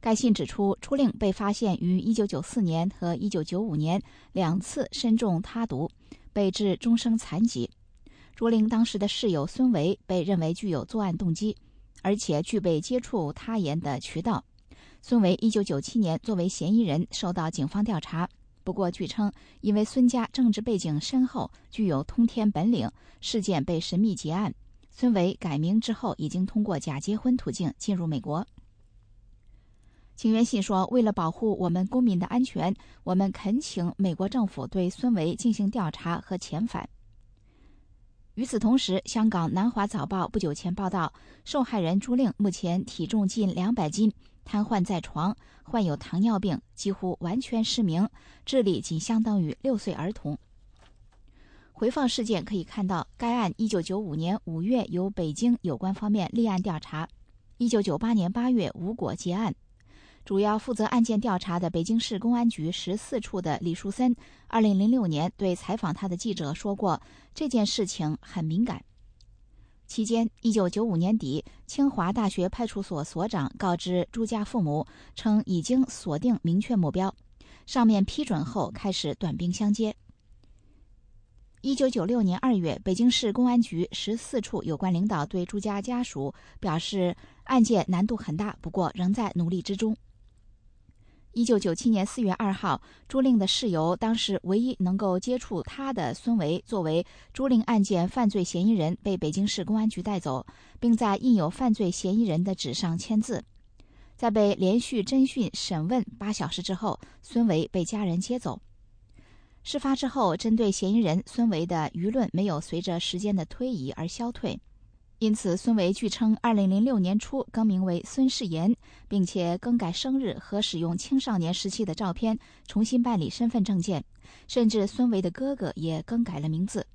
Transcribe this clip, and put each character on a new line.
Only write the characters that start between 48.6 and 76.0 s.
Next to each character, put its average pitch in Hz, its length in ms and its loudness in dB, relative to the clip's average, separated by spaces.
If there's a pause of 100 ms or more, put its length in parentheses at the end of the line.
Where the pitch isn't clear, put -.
力 190 180 0
仅 160 180 -4
相 226 220 0
当 214 200 2
于 156 200 -2
六 262 160 0
岁 202 160 -4
儿 165 180 -4
童。 285 260 -8 (1400)
回 226 180 0
放 269 160 2
事 240 160 0
件 202 220 -2
可 208 100 -6
以 175 80 -2
看 190 240 -4
到， 180 200 -2 (100)
该 233 180 0
案 196 220 0
一 226 100 0
九 208 140 0
九 190 180 -4
五 180 160 -6
年 175 300 -2
五 160 160 -4
月 226 240 2
由 180 240 -2
北 165 240 -4
京 240 280 2
有 151 160 -2
关 190 160 -2
方 208 180 -2
面 214 200 2
立 226 160 2
案 190 140 0
调 170 180 -2
查， 156 300 -8 (480)
一 240 100 0
九 226 140 4
九 185 160 0
八 233 160 0
年 185 180 2
八 240 180 -2
月 226 240 2
无 190 200 -6
果 180 200 -4
结 - 200 -4
案。 202 200 -2 (680)
主 196 160 0
要 208 180 2
负 240 160 -4
责 214 120 0
案 233 180 4
件 220 160 2
调 208 180 0
查 175 220 -2
的 175 100 0
北 170 140 0
京 226 160 2
市 226 180 -4
公 226 160 0
安 233 160 4
局 165 220 -4
十 180 240 -4
四 220 240 -4
处 - 220 -6
的 160 180 -2
李 165 160 -2
树 190 160 -8
森， 254 240 2 (320)
二 - 140 2
零 202 180 4
零 208 100 4
六 247 160 4
年 160 300 0
对 190 180 0
采 175 220 -4
访 180 180 -2
他 196 140 -6
的 180 80 -4
记 196 180 -4
者 151 200 -4
说 202 200 -4
过， 196 280 0 (320)
这 311 160 -4
件 220 160 2
事 202 200 -2
情 156 360 -4
很 - 240 -6
敏 165 180 0
感。 - 180 -4 (1040)
期 220 200 -4
间， 226 240 2 (100)
一 226 100 0
九 202 200 4
九 208 120 -2
五 220 140 0
年 185 220 4
底， 147 260 -2 (240)
清 277 220 2
华 190 240 0
大 220 160 0
学 185 180 -2
派 233 180 -4
出 214 160 -6
所 156 220 -4
所 170 240 -4
长 208 300 -2
告 180 180 0
知 180 380 -2
朱 226 120 -2
家 208 200 -4
父 233 160 -2
母， 151 260 -2 (260)
称 214 320 2
已 175 160 0
经 262 260 2
锁 - 300 -6